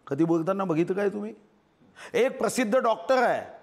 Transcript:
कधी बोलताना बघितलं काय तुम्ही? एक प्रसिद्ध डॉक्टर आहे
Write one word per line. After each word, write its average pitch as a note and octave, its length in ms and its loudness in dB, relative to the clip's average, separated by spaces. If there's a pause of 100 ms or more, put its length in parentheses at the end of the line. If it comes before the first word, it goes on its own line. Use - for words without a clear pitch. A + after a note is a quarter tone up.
कधी C#3+ 160 0
बोलताना E3+ 400 0
बघितलं F3 320 0
काय G3+ 140 0
तुम्ही? G#3 240 -8 (800)
एक C4 260 0
प्रसिद्ध A3+ 380 0
डॉक्टर A#3 400 2
आहे F3 240 2 (220)